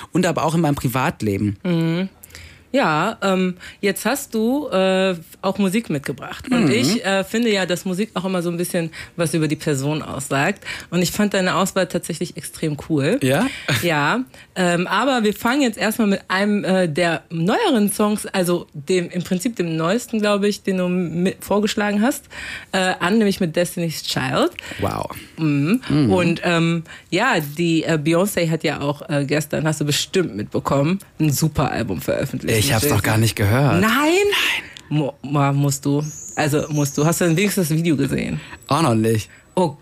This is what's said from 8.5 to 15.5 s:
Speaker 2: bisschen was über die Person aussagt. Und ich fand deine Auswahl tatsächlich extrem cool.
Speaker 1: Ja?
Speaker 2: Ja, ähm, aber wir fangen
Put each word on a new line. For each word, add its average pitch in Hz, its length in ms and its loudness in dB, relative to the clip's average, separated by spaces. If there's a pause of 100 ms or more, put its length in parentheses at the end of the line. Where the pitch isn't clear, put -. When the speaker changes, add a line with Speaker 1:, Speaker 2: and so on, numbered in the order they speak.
Speaker 2:
bisschen 170 320 -2 (260)
was 170 180 0
über 156 140 2
die 151 80 -2
Person 147 460 -2
aussagt. 143 600 -4 (280)
Und 175 120 0
ich 175 100 0
fand 208 220 0
deine 185 220 0
Auswahl 185 320 0
tatsächlich 170 480 -6
extrem 156 400 -6 (140)
cool. 160 320 2
Speaker 1:
Ja? 143 260 2 (340)
Speaker 2:
Ja, 170 440 0 (320)
ähm, 175 300 2
aber 233 360 2
wir 208 100 2
fangen 254 280 0